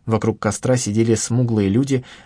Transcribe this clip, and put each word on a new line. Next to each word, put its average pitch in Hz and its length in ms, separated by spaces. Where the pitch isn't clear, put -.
Вокруг 110 320
костра 123 400
сидели 113 360
смуглые 113 540
люди 127 380